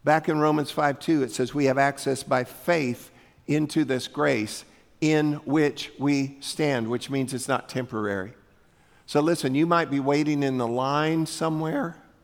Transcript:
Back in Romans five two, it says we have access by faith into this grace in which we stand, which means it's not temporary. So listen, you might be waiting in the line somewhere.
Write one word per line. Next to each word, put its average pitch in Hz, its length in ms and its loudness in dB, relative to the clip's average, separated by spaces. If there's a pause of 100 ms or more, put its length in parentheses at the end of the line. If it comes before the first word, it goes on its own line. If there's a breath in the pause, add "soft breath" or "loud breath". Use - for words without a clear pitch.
Back 151 240 4
in 156 100 2
Romans 151 320 2
five 143 280 0
two, 156 220 2
it 120 100 -2
says 123 220 -2
we 143 120 2
have 131 120 4
access 139 460 0
by 127 220 0
faith 143 640 -2 (360 soft breath)
into 151 380 0
this 127 240 0
grace 135 560 -2 (380 soft breath)
in 151 320 4 (100)
which 143 560 0
we 139 400 0
stand, 131 500 -2
which 123 200 -4
means 135 240 -2
it's 127 160 -8
not 127 180 -2
temporary. 107 640 -4 (720 soft breath)
So - 140 0
listen, 151 340 0
you 151 120 4
might 170 260 0
be 139 80 0
waiting 143 440 0
in 135 140 0
the 120 100 0
line 147 580 0
somewhere. 160 720 -4 (260)